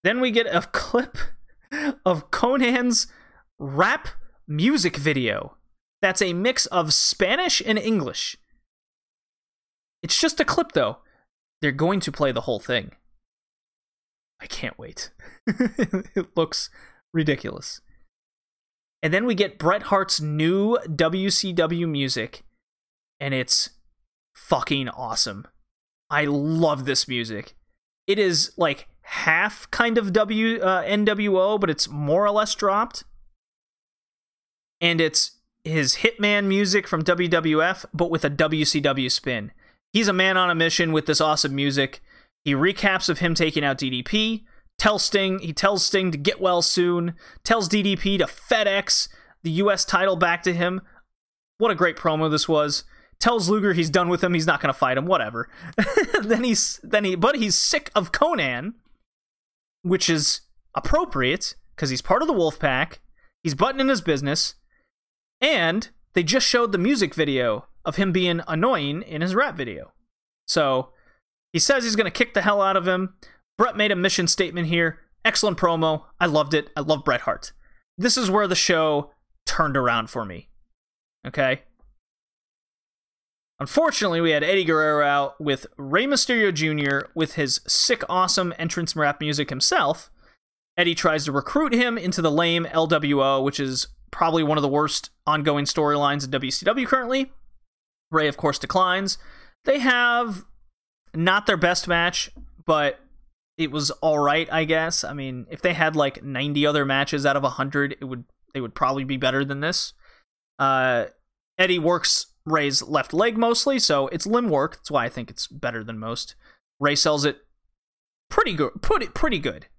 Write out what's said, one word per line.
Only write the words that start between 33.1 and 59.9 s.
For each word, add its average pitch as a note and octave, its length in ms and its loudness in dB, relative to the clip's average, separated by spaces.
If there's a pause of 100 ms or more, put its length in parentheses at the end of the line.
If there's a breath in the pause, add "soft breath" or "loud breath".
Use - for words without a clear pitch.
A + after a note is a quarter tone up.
And E3+ 220 2
it's - 360 0 (260)
his D#3 340 0
Hitman G#3 480 2
music G3 420 0
from D#3+ 160 -2
W F3 240 2
W D#3+ 360 2
F, F#3 280 -4
but E3+ 200 -2
with E3 120 0
a D3+ 60 0
W D#3 360 0
C D3+ 160 0
W C3+ 280 0
spin. A#2 420 -4 (420 soft breath)
He's G#3+ 140 4
a G3+ 60 2
man F#3 240 4
on F3+ 140 4
a E3+ 40 0
mission E3 360 0
with D#3 160 0
this D3+ 140 2
awesome D3+ 340 0
music. C#3 480 -2 (420 soft breath)
He D3 80 2
recaps F#3 560 0
of E3 80 0
him E3+ 160 0
taking D#3 300 0
out C#3 160 -2
D C3+ 100 -4
D B2+ 140 -4
P, A3 420 -2 (340 soft breath)
tells G#3+ 260 2
Sting, F#3+ 320 0
he D#3+ 160 -8
tells G3 320 2
Sting F#3 260 2
to D3 60 -4
get C#3+ 240 -2
well F3+ 220 2
soon, F3 500 0 (300 loud breath)
tells A3+ 240 0
D G#3 160 2
D G3 120 0
P G3 220 0
to E3+ 80 2
FedEx - 840 0 (340 soft breath)
the E3 80 -2
U F#3+ 180 2
S F#3+ 160 0
title F#3+ 300 2
back E3+ 260 2
to F3+ 120 0
him. F3+ 280 -2 (800 soft breath)
What A3+ 100 4
a G3+ 60 2
great E3 220 0
promo D#3 340 0
this D3+ 180 0
was. D3+ 340 0 (360 soft breath)
Tells A3+ 280 2
Luger G3+ 260 2
he's D#3+ 180 0
done F3 180 2
with F3 140 2
him, F3 100 2
he's D#3+ 140 0
not D#3+ 140 0
gonna C#3 120 0
fight C3 240 0
him, C3+ 80 -2
whatever. A#2 420 -2 (360 loud breath)
<laughs> G#4+ 400 0
Then A3 200 0
he's, - 380 0
then G#3 220 0
he, F#3+ 100 0
but G#3 220 2
he's A3 200 0
sick - 380 0
of F#3 180 0
Konnan, F#3 600 0 (1120)
which F3+ 260 0